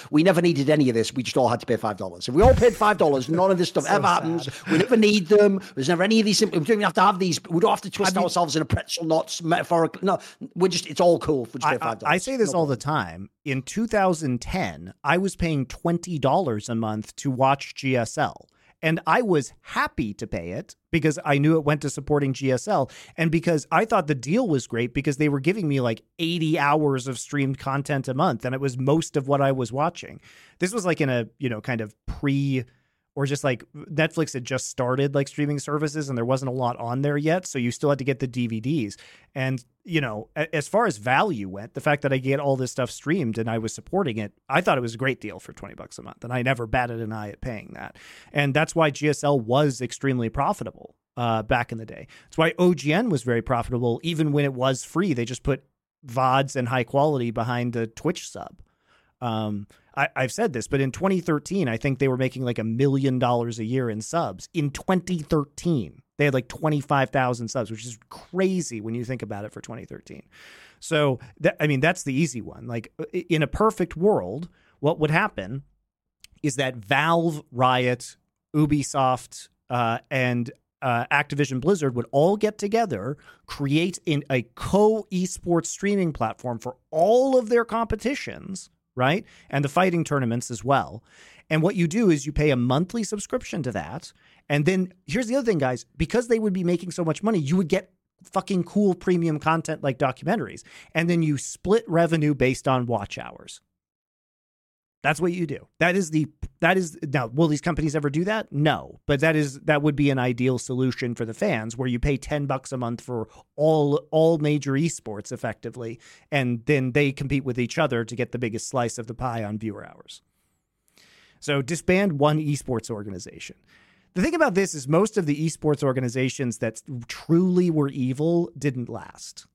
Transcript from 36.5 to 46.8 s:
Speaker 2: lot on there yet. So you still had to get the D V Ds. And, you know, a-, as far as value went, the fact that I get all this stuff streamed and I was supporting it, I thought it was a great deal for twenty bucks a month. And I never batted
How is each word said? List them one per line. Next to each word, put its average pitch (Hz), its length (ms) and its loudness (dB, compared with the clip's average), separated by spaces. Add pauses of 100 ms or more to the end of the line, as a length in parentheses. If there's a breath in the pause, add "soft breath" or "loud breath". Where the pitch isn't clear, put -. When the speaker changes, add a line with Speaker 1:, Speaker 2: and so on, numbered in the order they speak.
Speaker 2:
lot 123 240 -2
on 120 240 -4
there 147 160 0
yet. 156 300 0
So - 120 -6
you 120 120 0
still 147 180 0
had 139 100 2
to 131 60 -8
get 131 140 -2
the 135 80 -2
D 120 200 -4
V 113 120 -6
Ds. 120 380 -2 (380 soft breath)
And, 131 280 -4 (200)
you 165 160 -2
know, 113 360 -4
a-, - 200 -4
as 147 120 -2
far 226 180 2
as 175 120 0
value 123 520 0
went, 98 240 -12
the 135 80 -10
fact 147 220 0
that 135 100 0
I 131 60 2
get 135 200 0
all 139 160 0
this 127 160 -2
stuff 123 200 -4
streamed 143 480 -2
and 113 100 -4
I 113 80 0
was 110 160 -4
supporting 151 440 -4
it, 104 140 -6 (160)
I 147 140 0
thought 175 160 4
it 127 40 0
was 117 120 -4
a 110 40 -12
great 131 220 -2
deal 95 200 -12
for - 140 -20
twenty - 220 -18
bucks - 220 -16
a - 60 -16
month. - 200 -18
And 120 80 -10
I 127 120 -2
never 120 240 -2
batted 120 340 -2